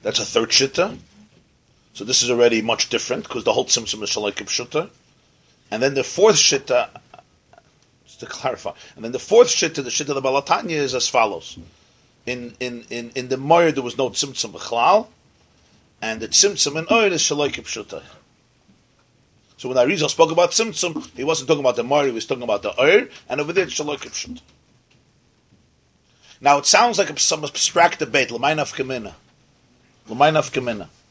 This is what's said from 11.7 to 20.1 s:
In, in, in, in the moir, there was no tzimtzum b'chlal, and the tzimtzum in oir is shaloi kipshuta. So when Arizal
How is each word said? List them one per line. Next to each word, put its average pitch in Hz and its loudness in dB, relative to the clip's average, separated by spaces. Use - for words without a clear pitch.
In, 120 -10
in, 120 -8
in, 117 -10
in 127 -6
the 131 -2
moir, 160 4
there 139 -4
was 120 -6
no 127 -2
tzimtzum 120 -6
b'chlal, 131 2
and 110 -6
the 110 -8
tzimtzum 175 2
in 165 -6
oir 226 4
is 175 0
shaloi 147 0
kipshuta. - -12
So 127 -6
when 127 0
Arizal 147 2